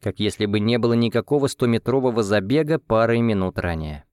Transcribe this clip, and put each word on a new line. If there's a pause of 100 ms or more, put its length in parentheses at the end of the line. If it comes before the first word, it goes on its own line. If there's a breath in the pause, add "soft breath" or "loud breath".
Как
если
бы
не
было
никакого
стометрового
забега
пары
минут
ранее.